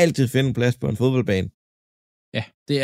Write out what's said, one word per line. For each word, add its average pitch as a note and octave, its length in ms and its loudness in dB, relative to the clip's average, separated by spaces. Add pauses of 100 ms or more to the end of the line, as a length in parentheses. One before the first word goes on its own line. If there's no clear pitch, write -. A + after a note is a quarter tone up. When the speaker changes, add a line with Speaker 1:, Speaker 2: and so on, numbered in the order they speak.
Speaker 1:
altid D3 300 2
finde C3+ 160 2
en A#2+ 100 -4
plads A#2+ 220 2
på C#3 80 -2
en A2+ 120 -4
fodboldbane. A#2 460 0 (920)
Speaker 2:
Ja, A2+ 60 -4 (240)
det C#3+ 80 -2
er, C#3 80 -2